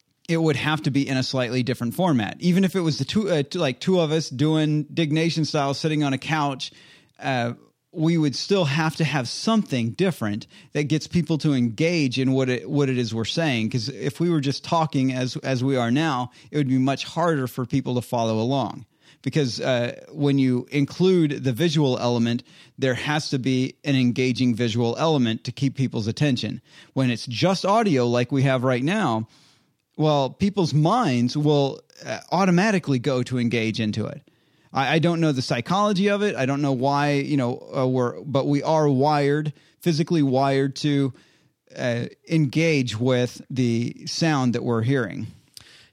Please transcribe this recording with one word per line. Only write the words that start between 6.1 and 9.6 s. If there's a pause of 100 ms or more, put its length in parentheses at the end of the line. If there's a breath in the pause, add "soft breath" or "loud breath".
a
couch, (480 loud breath)
uh, (380)
we
would
still
have
to
have
something